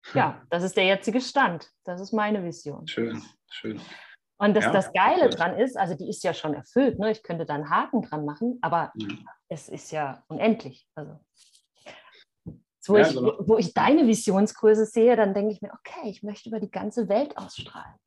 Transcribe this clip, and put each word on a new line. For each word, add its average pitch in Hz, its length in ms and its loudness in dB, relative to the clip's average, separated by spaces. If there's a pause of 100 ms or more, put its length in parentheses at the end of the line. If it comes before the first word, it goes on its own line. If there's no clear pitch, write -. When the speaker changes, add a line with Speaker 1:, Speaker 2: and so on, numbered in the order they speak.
(120)
Speaker 1:
Hm. - 60 -2
Speaker 2:
Ja, 156 320 -2
das 175 120 -2
ist 185 140 -2
der 190 80 4
jetzige 196 360 2
Stand. 226 520 -2 (120)
Das 180 160 -10
ist 196 120 -10
meine 208 320 -2
Vision. 160 420 -10
Speaker 1:
Schön, 117 360 -6 (280)
schön. - 300 -10 (580)
Speaker 2:
Und 202 160 4
das, 107 120 2
Speaker 1:
Ja, 147 60 2
Speaker 2:
das 160 200 2
Geile 254 380 4
Speaker 1:
gut. - 80 -8
Speaker 2:
dran 185 200 0
ist, 254 180 0
also 180 180 -2
die 147 140 -10
ist - 140 -10
ja 170 120 -2
schon 151 200 -6
erfüllt, - 440 0
ne? 214 120 0
Ich 214 120 -6
könnte 160 240 -8
da 147 80 -6
einen 151 160 -6
Haken 226 320 0
dran 151 220 -6
machen, 233 360 -4
aber 165 340 -2
Speaker 1:
Mhm. 104 320 -10 (220)
Speaker 2:
es - 200 -12
ist - 220 -14
ja 143 380 -8
unendlich. 160 680 -4
Also, 151 240 -16 (1700)
wo 196 100 4
Speaker 1:
Ja, 208 120 8
Speaker 2:
ich, 127 60 0
Speaker 1:
genau. 233 260 0
Speaker 2:
wo, 160 80 -2
wo 220 100 6
ich 180 160 -2
deine 277 320 4
Visionskurse 214 800 4
sehe, 233 300 4
dann 196 180 2
denke 208 180 0
ich - 100 -10
mir, 208 100 -14
okay, - 360 -14
ich - 140 -12
möchte 208 280 -14
über 214 100 -6
die 196 100 -8
ganze 202 380 -4
Welt 247 280 0
ausstrahlen. - 580 -16 (120)